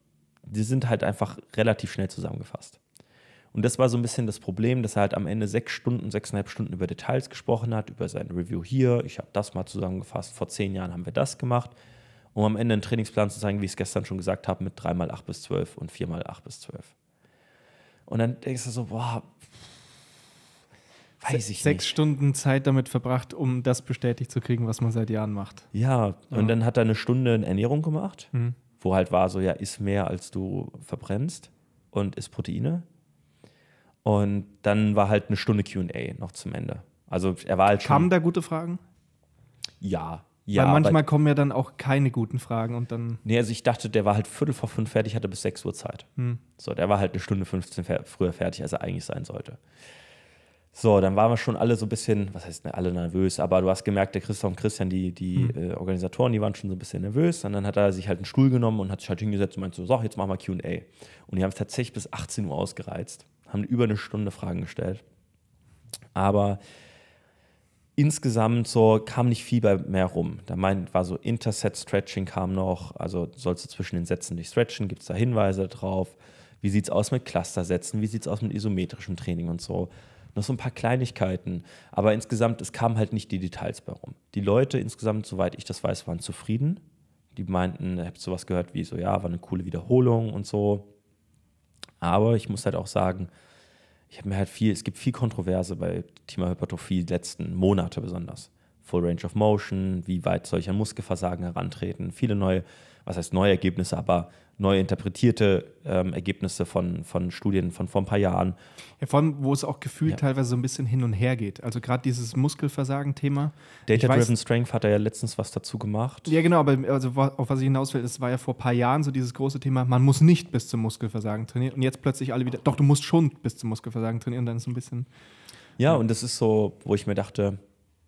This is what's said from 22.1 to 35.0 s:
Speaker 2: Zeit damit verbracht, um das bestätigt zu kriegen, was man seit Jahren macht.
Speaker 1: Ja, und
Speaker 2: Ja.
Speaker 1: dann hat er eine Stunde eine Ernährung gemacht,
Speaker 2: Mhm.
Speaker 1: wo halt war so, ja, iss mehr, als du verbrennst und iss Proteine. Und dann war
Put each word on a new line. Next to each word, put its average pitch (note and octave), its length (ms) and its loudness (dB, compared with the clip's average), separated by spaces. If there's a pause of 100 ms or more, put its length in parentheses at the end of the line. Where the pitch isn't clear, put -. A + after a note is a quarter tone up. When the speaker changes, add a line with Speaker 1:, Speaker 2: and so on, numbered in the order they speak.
Speaker 2:
Zeit C3+ 320 2
damit C3+ 220 2
verbracht, B2+ 460 -2
um B2+ 280 -2
das B2 200 2
bestätigt B2 500 -2
zu B2 80 -2
kriegen, A#2+ 260 0
was A2+ 140 -2
man A#2 100 2
seit A2+ 200 -2
Jahren G#2+ 220 -2
macht. - 400 -10
Speaker 1:
Ja, A2+ 440 2 (140)
und A#2 100 0
Speaker 2:
Ja. - 20 4
Speaker 1:
dann A2+ 220 4
hat A2+ 120 2
er B2 40 4
eine A2 160 4
Stunde B2 380 2
eine A2 120 2
Ernährung A#2 360 2
gemacht, D#3+ 500 -4
Speaker 2:
Mhm. B2 220 0 (260)
Speaker 1:
wo F#2 160 2
halt F2+ 160 2
war F#2 160 6
so, F#2+ 100 -4
ja, F#2 140 2
iss - 260 -8
mehr, G2 300 0
als - 240 -6
du F#2+ 480 -6
verbrennst - 720 -6 (400)
und G2+ 240 -2
iss - 120 -10
Proteine. C#3 540 -4 (1200)
Und G2+ 420 2 (160)
dann G#2 360 4
war G2+ 120 6